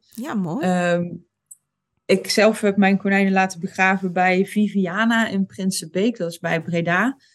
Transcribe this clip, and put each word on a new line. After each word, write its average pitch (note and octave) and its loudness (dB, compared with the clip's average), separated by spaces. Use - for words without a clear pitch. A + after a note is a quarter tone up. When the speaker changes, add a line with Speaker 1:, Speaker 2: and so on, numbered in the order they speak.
Speaker 1:
Ja, B3+ -8
mooi. F#3 -4
Speaker 2:
Ehm, F3 0
ik F#3 0
zelf A3 4
heb G3+ 0
mijn G3 4
konijnen G3 2
laten F#3+ 0
begraven F#3+ 0
bij F#3 2
Viviana G#3 0
in G3 -2
Prinsenbeek, F#3+ -4
dat E3+ -6
is E3 -14
bij E3 -2
Breda. E3+ -2